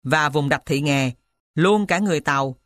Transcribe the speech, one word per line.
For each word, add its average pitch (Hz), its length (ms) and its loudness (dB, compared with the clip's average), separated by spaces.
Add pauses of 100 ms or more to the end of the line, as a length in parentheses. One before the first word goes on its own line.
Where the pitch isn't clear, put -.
và 151 260 0
vùng 143 200 -2
rạch 139 180 -2
Thị 139 140 -2
Nghè, 139 300 0 (440)
luôn 202 320 2
cả 175 120 0
người 185 220 0
Tàu. 139 440 -2